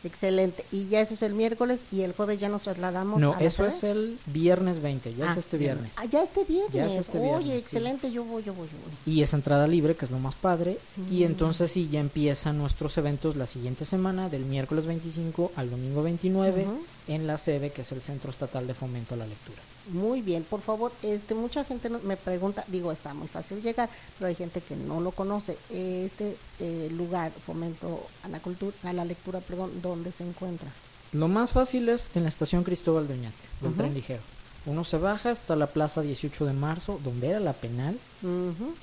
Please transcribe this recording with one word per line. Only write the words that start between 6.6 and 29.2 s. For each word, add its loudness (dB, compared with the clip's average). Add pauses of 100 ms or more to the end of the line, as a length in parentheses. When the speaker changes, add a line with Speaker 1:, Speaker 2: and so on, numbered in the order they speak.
Speaker 2:
Ya 2
es 2
este 0
Speaker 1:
Oye, 4
Speaker 2:
viernes, 2
sí. 0
Speaker 1:
excelente, -2
yo -2
voy, -6
yo -4
voy, -8
yo -12 (100)
voy. -2
Speaker 2:
Y 8
es 6
entrada 6
libre, 6
que -4
es -4
lo -2
más -2
padre. 2 (160)
Speaker 1:
Sí. -6
Speaker 2:
Y 6
entonces 4
sí, 2
ya 2
empiezan 2
nuestros 0
eventos 2
la -2
siguiente -4
semana, 2
del -2
miércoles 0
veinticinco -2
al -2
domingo 0
veintinueve, 2
Speaker 1:
Ujú. -4 (240)
Speaker 2:
en -2
la 0
sede, 0
que -10
es -8
el -6
Centro -8
Estatal -4
de -4
Fomento -6
a -4
la -6
Lectura. -12 (300)
Speaker 1:
Muy 0
bien, 0
por -4
favor, 0 (100)
este, -2
mucha -2
gente -6
no-, -2
me -2
pregunta, -2
digo, -2
está -6
muy -8
fácil -8
llegar, 0 (300)
pero 0
hay 0
gente -6
que -10
no -4
lo 0
conoce. -2 (140)
Este, -4 (240)
eh, -4
lugar, -2 (140)
Fomento -6 (200)
a -8
la -8
Cultura, -6
a -4
la 0
Lectura, -6